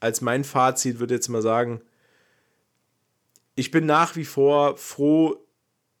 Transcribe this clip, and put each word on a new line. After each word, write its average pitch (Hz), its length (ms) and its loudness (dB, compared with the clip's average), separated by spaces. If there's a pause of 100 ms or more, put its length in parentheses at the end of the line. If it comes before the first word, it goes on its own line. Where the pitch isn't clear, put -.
als 113 220 -4
mein 127 220 -2
Fazit, 127 540 0
würde 120 160 -4
jetzt 120 140 -4
mal 113 140 -4
sagen, 117 400 -2 (1700)
ich 127 160 -6
bin 160 140 0
nach 160 320 2
wie 160 80 -8
vor 143 540 2
froh, 156 640 0 (580)